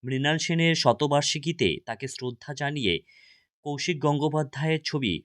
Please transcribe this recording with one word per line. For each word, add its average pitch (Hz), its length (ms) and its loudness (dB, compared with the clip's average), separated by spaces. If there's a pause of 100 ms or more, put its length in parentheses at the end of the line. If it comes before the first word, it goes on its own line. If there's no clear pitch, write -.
মৃণাল 135 340 0
সেনের 165 360 2
শতবার্ষিকীতে 147 920 2 (160)
তাকে 113 240 -8
শ্রদ্ধা 127 460 -10
জানিয়ে 143 400 0 (720)
কৌশিক 147 320 -2
গঙ্গোপাধ্যায়ের 147 840 0
ছবি 131 300 -2 (120)